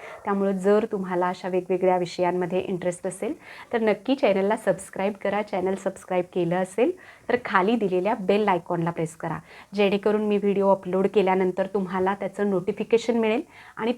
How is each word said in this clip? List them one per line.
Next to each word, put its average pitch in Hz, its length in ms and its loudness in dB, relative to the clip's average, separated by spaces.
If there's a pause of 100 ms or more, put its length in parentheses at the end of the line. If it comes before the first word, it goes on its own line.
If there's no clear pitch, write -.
(240)
त्यामुळं 196 280 0
जर 202 400 2
तुम्हाला 185 360 0
अशा 185 200 -6
वेगवेगळ्या 185 480 2
विषयांमध्ये 180 640 0
इंटरेस्ट 180 460 -4
असेल, 202 280 -6 (380)
तर 233 80 0
नक्की 214 340 0
चॅनलला 202 420 2
सबस्क्राईब 190 560 -2
करा. 202 300 -2
चॅनल 190 320 -2
सबस्क्राईब 185 580 -2
केलं 175 240 0
असेल, 202 360 0 (360)
तर - 160 2
खाली 208 320 4
दिलेल्या 190 380 0
बेल 208 340 0
आयकॉनला 170 420 0
प्रेस 165 260 -6
करा, 160 220 -6 (360)
जेणेकरून 208 500 2
मी 208 140 2
व्हिडिओ 196 300 2
अपलोड 190 460 2
केल्यानंतर 190 520 2
तुम्हाला 190 480 -2
त्याचं 202 360 -4
नोटिफिकेशन 214 680 0
मिळेल 226 240 2 (340)
आणि 226 200 -2